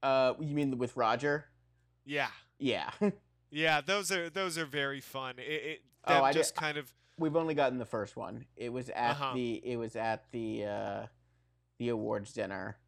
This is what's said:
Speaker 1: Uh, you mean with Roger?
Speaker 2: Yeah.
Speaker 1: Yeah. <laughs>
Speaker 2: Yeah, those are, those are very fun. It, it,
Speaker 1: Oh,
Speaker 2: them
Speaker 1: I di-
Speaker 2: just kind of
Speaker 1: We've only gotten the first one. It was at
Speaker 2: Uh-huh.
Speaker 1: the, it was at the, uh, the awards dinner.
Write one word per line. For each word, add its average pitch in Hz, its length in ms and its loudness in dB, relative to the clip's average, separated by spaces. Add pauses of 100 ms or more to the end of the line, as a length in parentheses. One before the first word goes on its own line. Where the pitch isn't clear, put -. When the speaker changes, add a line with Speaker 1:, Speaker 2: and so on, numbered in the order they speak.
Speaker 1:
Uh, 131 380 6
you 147 140 -2
mean 139 240 2
with 123 180 -2
Roger? 127 500 2 (580)
Speaker 2:
Yeah. 139 240 -2 (300)
Speaker 1:
Yeah. 104 320 0 (100)
<laughs> 202 100 4 (440)
Speaker 2:
Yeah, 156 280 2
those 185 280 0
are, 175 200 -2
those 175 260 -2
are 165 80 -2
very 139 380 -2
fun. 131 360 -8
It, 127 40 -12
it, 147 380 -4 (260)
Speaker 1:
Oh, - 80 6
Speaker 2:
them 135 100 8
Speaker 1:
I 139 80 6
di- 156 60 2
Speaker 2:
just - 160 2
kind 151 240 -2
of 135 120 -10 (320)
Speaker 1:
We've 156 140 2
only 160 180 2
gotten 131 240 4
the 117 80 -4
first 107 300 -4
one. 104 300 -10 (100)
It 120 160 -6
was 123 180 -6
at 120 220 2
Speaker 2:
Uh-huh. 135 220 -2
Speaker 1:
the, 123 200 0 (100)
it 120 120 -2
was 117 200 -4
at 113 360 -2
the, 110 340 -4
uh, 104 400 -4 (720)
the 120 100 -2
awards 107 440 -2
dinner. 98 560 -6